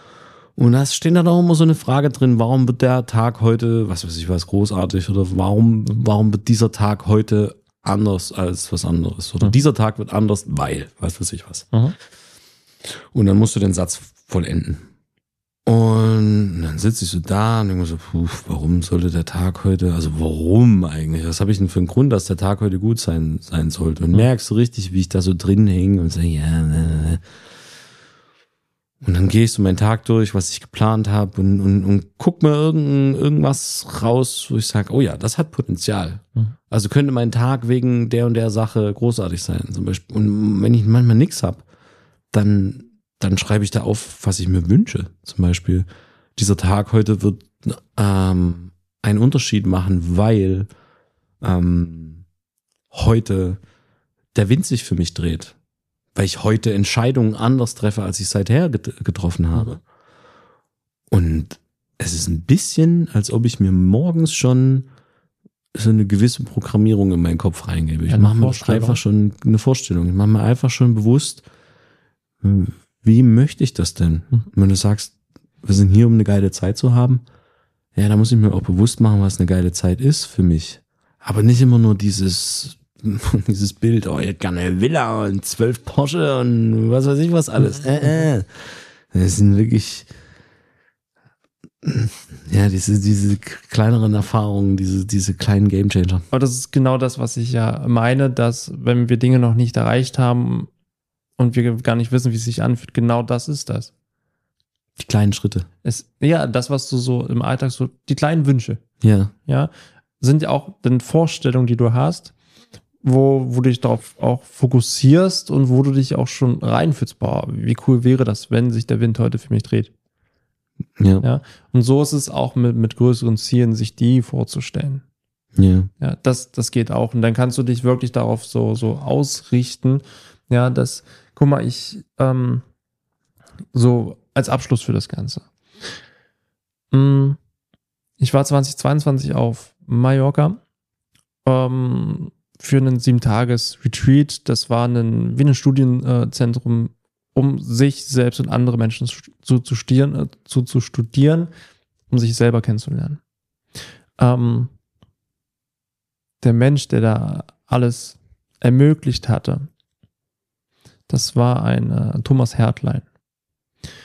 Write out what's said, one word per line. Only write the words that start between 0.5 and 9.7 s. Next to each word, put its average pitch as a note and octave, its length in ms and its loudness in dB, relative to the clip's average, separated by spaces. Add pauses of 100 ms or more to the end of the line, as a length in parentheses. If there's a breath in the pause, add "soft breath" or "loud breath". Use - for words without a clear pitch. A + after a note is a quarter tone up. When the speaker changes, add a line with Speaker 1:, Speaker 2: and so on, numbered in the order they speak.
Speaker 1:
Und A#2+ 160 4
da C3+ 140 2
stehen - 280 -2
dann F3 140 4
auch F3 120 4
immer F3 140 4
so D#3 100 4
eine D#3+ 120 4
Frage C#3+ 340 0
drin, B2 300 2
warum B2+ 260 2
wird A#2+ 160 -2
der B2+ 240 2
Tag A2+ 340 -2
heute, A2+ 480 0
was E2+ 160 -6
weiß E2 120 -10
ich E2 120 -8
was, F2 200 -4
großartig F#2+ 640 -2
oder F#2+ 160 0 (100)
warum, G#2+ 520 2
warum G#2+ 440 2
wird G#2 160 -4
dieser A2+ 240 2
Tag G#2 340 -4
heute G#2+ 480 0 (280)
anders G2 500 -2
als F2+ 400 -6
was F2 120 -6
anderes? E2+ 500 -4
Oder F2+ 140 0
Speaker 2:
Mhm. G#2 40 0
Speaker 1:
dieser C#3 220 4